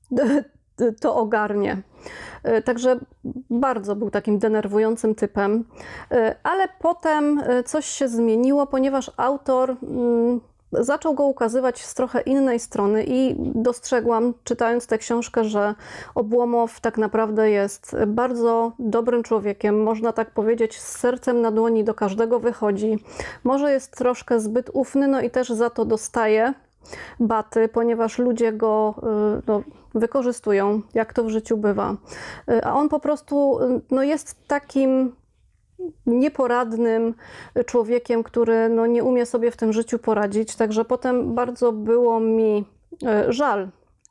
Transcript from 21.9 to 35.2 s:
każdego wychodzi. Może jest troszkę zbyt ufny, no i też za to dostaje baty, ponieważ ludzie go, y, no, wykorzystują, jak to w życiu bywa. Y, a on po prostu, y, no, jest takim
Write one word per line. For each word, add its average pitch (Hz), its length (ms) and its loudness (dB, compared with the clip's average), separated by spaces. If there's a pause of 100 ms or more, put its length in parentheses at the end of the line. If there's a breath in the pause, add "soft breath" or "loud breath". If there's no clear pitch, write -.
każdego 220 460 0
wychodzi. 214 580 0 (460 loud breath)
Może 277 280 2
jest - 240 -4
troszkę 240 440 0
zbyt 220 320 -4
ufny, 277 360 0
no 269 120 2
i 240 100 -2
też 254 180 -2
za 233 220 0
to 226 140 -2
dostaje 220 680 0 (680 loud breath)
baty, 226 480 0
ponieważ 233 500 0
ludzie 233 340 0
go, 214 420 0 (440)
y, - 80 -8
no, 208 160 0 (320 loud breath)
wykorzystują, 220 840 0 (140)
jak 220 180 -2
to 233 120 0
w 220 40 -4
życiu 220 280 -2
bywa. 202 400 -2 (540 loud breath)
Y, 233 140 2
a - 100 -2
on 294 140 2
po 302 120 0
prostu, 285 640 0
y, 254 180 0 (100)
no, 269 120 2
jest - 460 -4
takim 262 640 0 (920)